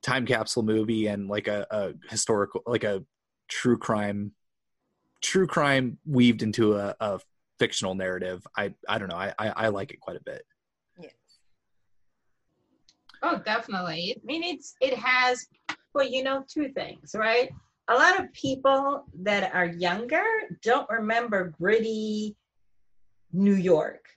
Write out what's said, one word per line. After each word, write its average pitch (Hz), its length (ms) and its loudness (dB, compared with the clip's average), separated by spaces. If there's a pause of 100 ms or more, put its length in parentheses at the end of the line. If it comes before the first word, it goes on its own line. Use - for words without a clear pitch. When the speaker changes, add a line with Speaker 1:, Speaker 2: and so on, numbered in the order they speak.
Speaker 1:
time 127 220 -2
capsule 113 380 0
movie 110 460 0
and, 101 200 -4
like, 104 180 -4
a, 104 240 -4
a 104 220 -4 (160)
historical, 107 560 -2
like, 117 200 -2
a 101 200 -2 (440)
true 120 280 2
crime, 104 560 -2 (880)
true 185 260 2
crime 139 600 2
weaved 123 360 6
into 107 340 4
a, 101 240 -4
a 101 200 -2 (380)
fictional 107 360 0
narrative. 92 520 -4 (100)
I, 101 160 -4 (160)
I 107 80 0
don't 101 120 -6
know. 85 80 -8
I, 95 220 -6
I, 110 100 -2
I 110 200 0
like 98 240 -4
it - 80 -20
quite 90 160 -12
a - 80 -16
bit. - 180 -12 (560)
Speaker 2:
Yes. 170 140 -20 (2000)
Speaker 3:
Oh, 311 220 0
definitely. 196 720 -4
I - 80 -20
mean, 311 180 -6
it's, 349 380 -8
it 262 140 0
has, 247 520 0 (460)
well, 277 140 2
you 254 160 -2
know, 269 260 -2
two 285 220 -4
things, - 440 -10
right? 220 360 2 (380)
A 226 60 4
lot 349 240 6
of - 140 -6
people 269 720 0 (180)
that 196 320 0
are 180 120 2
younger 196 580 -2 (380)
don't 269 260 2
remember 214 720 -2
gritty 214 760 0 (1000)
New 196 220 6
York 175 500 2 (100)